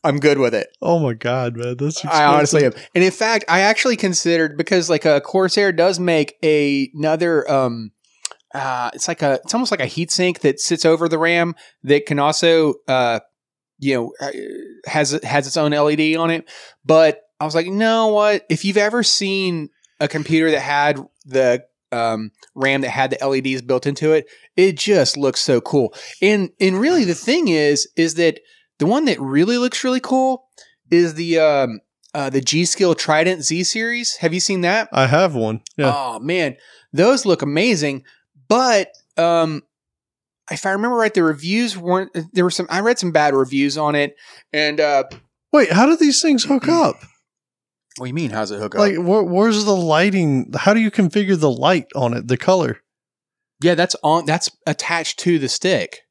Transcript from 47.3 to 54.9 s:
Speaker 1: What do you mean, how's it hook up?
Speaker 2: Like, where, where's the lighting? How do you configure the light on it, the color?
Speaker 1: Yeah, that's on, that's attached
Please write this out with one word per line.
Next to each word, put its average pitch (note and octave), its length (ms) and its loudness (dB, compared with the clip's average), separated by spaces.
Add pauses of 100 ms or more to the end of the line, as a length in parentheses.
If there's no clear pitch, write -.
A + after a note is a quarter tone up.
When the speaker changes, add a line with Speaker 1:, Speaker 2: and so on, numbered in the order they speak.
Speaker 1:
What B2+ 80 -10
do - 20 -8
you B2 60 -8
mean, D#3 160 -4
how's G#2+ 200 -4
it G#2 80 -8
hook G#2 160 -6
up? G3+ 60 0
Speaker 2:
Like, G3+ 160 2
where, F3+ 260 0
where's G#3 420 0
the G3+ 120 2
lighting? E3 800 0
How G3 180 4
do A3+ 60 2
you A3 100 0
configure F#3+ 480 0
the D3+ 120 2
light C#3+ 440 0
on B2 200 -2
it, A#2+ 140 -8
the B2+ 80 0
color? D#3+ 420 0 (840)
Speaker 1:
Yeah, E3+ 140 4
that's F3 260 0
on, D#3 240 0
that's D#3 240 -2 (160)
attached D#3+ 540 -6